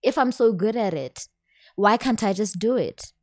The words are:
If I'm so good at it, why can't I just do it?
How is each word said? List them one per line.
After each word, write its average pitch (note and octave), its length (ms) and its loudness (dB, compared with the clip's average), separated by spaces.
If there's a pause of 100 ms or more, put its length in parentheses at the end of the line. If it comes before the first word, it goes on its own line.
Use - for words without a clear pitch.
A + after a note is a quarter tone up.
If - 140 0
I'm B3+ 140 2
so A#3 220 4
good G#3 220 -2
at G3+ 180 -2
it, C3+ 340 -10 (480)
why G#3 220 4
can't A3+ 260 0
I G3 100 0
just F#3 260 -4
do A#3+ 180 0
it? - 340 -6 (120)